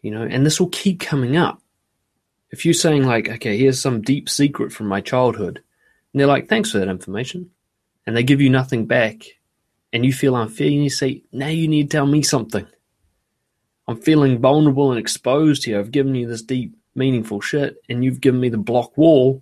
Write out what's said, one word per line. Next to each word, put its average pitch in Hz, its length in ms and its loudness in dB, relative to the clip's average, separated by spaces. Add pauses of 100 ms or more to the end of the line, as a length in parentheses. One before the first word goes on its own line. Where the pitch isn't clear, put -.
You 107 100 -10
know, 110 120 -8
and 131 220 0
this 151 140 0
will 180 80 2
keep 180 320 -4
coming 135 380 -2
up. - 240 -2 (880)
If - 140 -10
you're 165 80 4
saying, 151 320 2
like, 113 240 0
"Okay, 113 280 -6
here's 131 220 2
some 120 220 -2
deep 135 260 -2
secret - 460 -2
from 107 140 -8
my 98 120 -2
childhood," 117 640 -2 (480)
and 135 80 -2
they're 139 80 4
like, 139 220 2
"Thanks 214 220 0
for 104 80 -2
that 95 100 -2
information," 110 600 -10 (560)
and 113 100 -4
they 120 80 2
give 139 180 4
you 135 80 6
nothing 127 360 0
back, 113 380 0 (720)
and 120 120 -2
you 135 60 2
feel 131 240 0
unfair, 117 320 -4
and 147 160 0
you 143 60 -2
say, 135 420 -6
"Now 135 160 -8
you 160 220 -2
need 147 200 0
to 156 80 -2
tell 143 80 0
me 147 160 2
something. 117 460 -4 (1200)
I'm 113 80 -6
feeling 139 440 4
vulnerable 139 520 4
and 120 80 0
exposed 139 640 0
here. 104 160 -2
I've 104 120 -6
given 135 240 0
you 120 120 -4
this 113 140 -10
deep, 123 340 -8 (200)
meaningful 123 440 -2
shit, 143 380 -4 (100)
and 120 160 -4
you've 127 160 -2
given 127 220 2
me 127 80 0
the 113 80 -4
block 117 400 -2
wall. 135 440 4